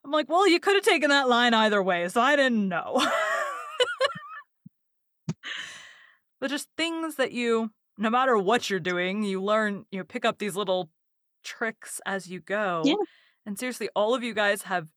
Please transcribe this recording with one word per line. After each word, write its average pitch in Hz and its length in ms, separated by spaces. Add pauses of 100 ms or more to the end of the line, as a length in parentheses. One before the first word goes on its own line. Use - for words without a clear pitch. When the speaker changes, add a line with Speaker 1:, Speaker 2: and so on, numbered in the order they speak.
Speaker 1:
I'm 277 60
like, 302 180
"Well, 370 200
you 339 120
could 392 140
have 381 100
taken 302 260
that 277 180
line 240 260
either 208 280
way, 175 260
so 233 120
I 285 160
didn't 233 320
know." 180 380
<laughs> - 60 (3250)
But 262 100
just 285 260
things 330 400
that 262 160
you, 226 380 (260)
no 220 140
matter 254 260
what 208 320
you're 190 120
doing, 180 420
you 190 180
learn, 208 500
you 185 140
pick 240 220
up 214 120
these 190 180
little 180 340 (520)
tricks - 640
as 190 240
you 180 120
go. 190 440
Speaker 2:
Yeah. 302 120 (500)
Speaker 1:
And 202 120
seriously, 247 380
all 214 180
of 240 80
you 233 120
guys 208 280
have 180 340